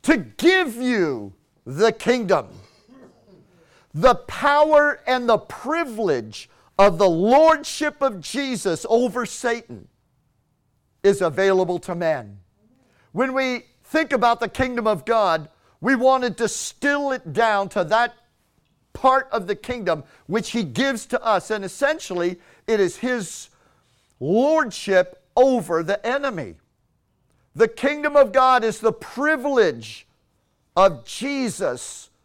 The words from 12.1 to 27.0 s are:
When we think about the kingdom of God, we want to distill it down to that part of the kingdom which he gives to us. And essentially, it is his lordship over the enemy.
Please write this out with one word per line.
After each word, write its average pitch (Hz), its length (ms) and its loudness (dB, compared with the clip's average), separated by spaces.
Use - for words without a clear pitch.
When 262 220 -2
we 262 320 -4
think 311 300 -2
about 233 260 2
the 226 80 -2
kingdom 247 400 -4
of 214 160 -2
God, 185 460 0
we 262 140 2
want 262 280 2
to 247 60 0
distill 277 800 -2
it 247 220 -8
down 202 360 0
to 190 140 -2
that 220 300 0
part 262 360 2
of 185 180 -4
the 202 80 -4
kingdom 185 500 -6
which 196 260 -4
he 233 120 -2
gives 226 440 -4
to 240 140 -4
us. 214 300 0
And 202 140 -4
essentially, 180 720 -4
it 220 120 0
is 185 180 0
his 240 520 -6
lordship 208 1000 0
over 202 480 2
the 202 220 -4
enemy. 226 500 -4